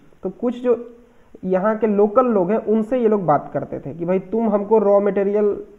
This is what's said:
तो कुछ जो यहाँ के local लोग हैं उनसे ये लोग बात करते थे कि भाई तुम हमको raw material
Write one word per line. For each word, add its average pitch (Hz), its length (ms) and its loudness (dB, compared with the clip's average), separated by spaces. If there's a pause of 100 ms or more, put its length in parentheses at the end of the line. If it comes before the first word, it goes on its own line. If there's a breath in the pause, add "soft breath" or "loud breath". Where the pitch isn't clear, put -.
(240 loud breath)
तो 190 60 -4
कुछ 240 340 -6
जो 240 280 0 (540 soft breath)
यहाँ 185 320 0
के 226 100 0
local 214 380 4
लोग 196 260 0
हैं 220 60 0
उनसे 220 400 0
ये 240 100 2
लोग 208 180 0
बात 151 280 0
करते 139 260 -8
थे 139 140 -12
कि 165 120 -8
भाई 185 140 0
तुम 220 300 -4
हमको 208 300 2
raw 202 200 4
material 202 640 0 (160)